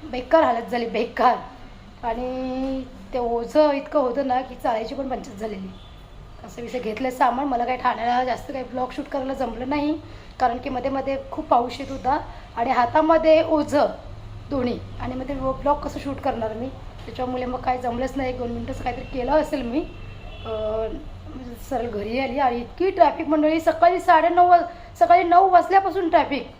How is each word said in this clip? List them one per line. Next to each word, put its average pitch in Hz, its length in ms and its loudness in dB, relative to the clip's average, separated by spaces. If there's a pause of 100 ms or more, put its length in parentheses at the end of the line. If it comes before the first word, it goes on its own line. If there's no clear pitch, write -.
बेकार 285 400 2
हालत 233 280 0
झाली, 233 140 -2
बेकार. 233 500 2 (680)
आणि 254 800 -4 (300)
ते 254 40 -4
ओझं 240 540 2
इतकं 277 280 -2
होतं 262 280 0
ना 254 140 0
की - 220 -10
चालायची 226 320 -2
पण 262 140 -6
पंचायत 208 280 -8
झालेली. 196 300 -8 (760)
असं 226 160 -14
विषय 240 180 -8
घेतलं 220 300 -4
सामान. 254 360 2
मला 240 200 0
काही 254 120 -2
ठाण्याला 240 460 0
जास्त 247 280 -4
काही 254 120 -6
ब्लॉग 247 320 -4
शूट 294 100 -6
करायला 269 280 -4
जमलं 247 360 -4
नाही, 294 280 0 (420)
कारण 247 180 2
की 262 120 -8
मध्ये 254 220 -2
मध्ये 269 260 -2 (140)
खूप 311 140 -6
पाऊस 247 340 2
येत 269 100 -10
होता 262 280 -2 (400)
आणि 240 140 0
हातामध्ये 311 720 6
ओझं 294 420 2 (640)
दोन्ही, 247 300 -2 (220)
आणि 247 140 -6
मग 262 120 -8
ते 277 60 -6
ब्लॉग 269 460 0
कसं 285 200 -8
शूट 277 160 -6
करणार 226 380 -4
मी? 240 160 -6 (360)
त्याच्यामुळे 254 400 -6
मग 247 140 -4
काय 254 180 0
जमलंच 254 380 -4
नाही. 269 140 -2
एक 254 80 -6
दोन 233 140 -6
मिनटंच 240 320 -8
काहीतरी 240 220 -6
केलं 254 260 -4
असेल 302 300 0
मी. 247 240 -4 (600)
अं, 220 420 -4 (840)
सरळ 240 180 -2
घरी 214 320 -4
आली 269 200 -2
आणि 240 180 2
इतकी 330 320 -4
ट्रॅफिक 330 380 2
मंडळी, 311 320 2
सकाळी 339 400 4
साडेनऊ 349 480 6
वाज-, - 520 4
सकाळी 349 240 8
नऊ 349 260 6
वाजल्यापासून 359 600 4
ट्रॅफिक. 269 400 2 (100)